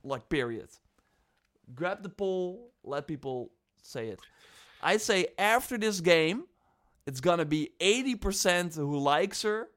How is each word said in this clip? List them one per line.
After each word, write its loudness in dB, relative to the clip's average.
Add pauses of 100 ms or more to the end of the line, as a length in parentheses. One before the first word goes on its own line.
Like, -8
period. -2 (1040)
Grab -4
the -10
poll, -4 (120)
let -6
people -6 (320)
say -8
it. -12 (640)
I 2
say 2 (100)
after 2
this 0
game, 4 (600)
it's -8
gonna 4
be -2
eighty 2
percent 0
who -2
likes 2
her -4